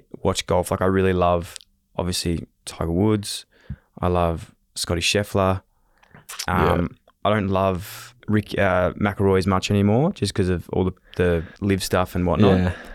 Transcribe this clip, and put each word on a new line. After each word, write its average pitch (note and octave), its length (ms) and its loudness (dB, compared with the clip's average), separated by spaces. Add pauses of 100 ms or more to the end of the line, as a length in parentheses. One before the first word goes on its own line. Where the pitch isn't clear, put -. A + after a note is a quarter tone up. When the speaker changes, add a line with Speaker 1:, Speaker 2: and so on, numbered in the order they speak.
(220)
Speaker 1:
watch - 260 -2
golf, F2+ 220 0
like, F#2+ 120 -2
I F#2 40 2
really F#2+ 280 4
love, F2 420 0 (400)
obviously, F2+ 500 -4 (200)
Tiger - 260 -6
Woods. G#2 540 0 (560)
I F2+ 80 0
love E2+ 440 -2 (220)
Scotty F2 260 -4
Scheffler. F#2+ 600 0 (880)
Um, F2 440 0
Speaker 2:
Yeah. - 60 -20 (280)
Speaker 1:
I G2 80 2
don't G2+ 160 0
love F#2+ 640 -4 (140)
Rick, G#2+ 320 0
uh, F2+ 340 2
McIlroy G2 460 2
as F2+ 80 0
much F#2+ 240 0
anymore G#2+ 420 4
just - 200 -4
'cause F#2 160 0
of F2 220 -2
all F#2 140 0
the, F#2 80 -2 (220)
the F2 280 2 (180)
live G2 220 0
stuff F#2 320 0
and F2+ 100 0
whatnot. F#2+ 340 4
Speaker 2:
Yeah. F#2 120 2 (240)